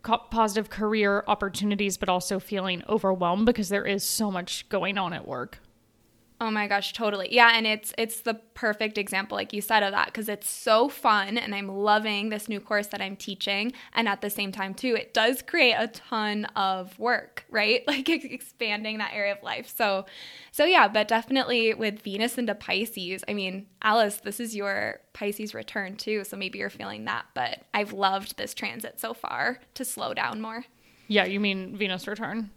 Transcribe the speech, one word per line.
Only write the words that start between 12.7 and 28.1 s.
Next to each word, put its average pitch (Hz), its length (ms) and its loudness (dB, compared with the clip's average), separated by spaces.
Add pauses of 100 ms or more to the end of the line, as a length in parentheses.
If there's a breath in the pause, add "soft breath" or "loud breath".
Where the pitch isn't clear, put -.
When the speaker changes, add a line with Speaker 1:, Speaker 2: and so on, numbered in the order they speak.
Speaker 2:
that 202 140 -8
I'm 190 140 -6
teaching. 202 560 -4 (220 loud breath)
And 226 160 2
at 202 100 0
the 202 100 -4
same 202 220 -4
time, 190 220 -6
too, 247 220 0
it - 180 -4
does 233 280 2
create 269 380 4
a 233 80 0
ton 214 560 -4 (140)
of 190 420 -2
work, - 500 -2
right? 214 340 2
<laughs> - 40 0
Like, 277 220 0
ex-, 311 160 0
expanding 220 720 -6
that 214 160 -4
area 202 180 0
of 202 120 -6
life. - 300 -8
So, 196 340 0 (440 loud breath)
so 294 140 4
yeah, 320 240 8
but 214 180 2
definitely 233 680 2
with 214 280 -2
Venus 220 360 -2
into 226 160 -2
Pisces, 190 760 -4
I 208 40 -2
mean, 196 340 -4 (140)
Alice, 214 360 4
this 208 240 -8
is 226 120 -6
your 202 460 -4 (140)
Pisces 208 400 -6
return, 202 420 -8
too, 214 300 -4
so 202 100 -10
maybe 196 240 -8
you're 196 100 -4
feeling 196 360 -10
that. - 280 -4
But - 260 -4 (140)
I've 208 200 -2
loved 196 420 0